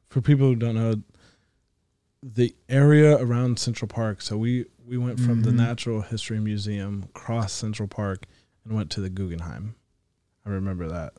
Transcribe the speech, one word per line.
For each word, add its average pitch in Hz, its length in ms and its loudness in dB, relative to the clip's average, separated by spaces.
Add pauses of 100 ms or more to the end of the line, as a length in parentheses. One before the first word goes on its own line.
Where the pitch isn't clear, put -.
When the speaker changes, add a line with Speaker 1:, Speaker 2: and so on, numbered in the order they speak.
Speaker 1:
for - 100 0
people 139 280 4
who 127 80 4
don't 117 200 -2
know, 113 260 0 (1200)
the 120 320 0 (140)
area 151 500 8
around 120 420 0
Central 117 280 -4
Park. 110 340 -4
So - 160 -6
we, 120 280 0 (200)
we 123 120 -6
went 123 220 -4
from 120 240 2
the 120 80 2
Speaker 2:
Mm-hmm. 120 60 4
Speaker 1:
Natural 120 440 0
History 107 400 -6
Museum, 101 640 -4 (120)
across 110 380 -6
Central 107 340 -6
Park, 98 380 -6 (400)
and 110 100 -6
went 95 160 -2
to - 100 -8
the 95 80 -6
Guggenheim. 90 680 -8 (680)
I 104 40 -12
remember 95 400 -4
that. 80 300 -8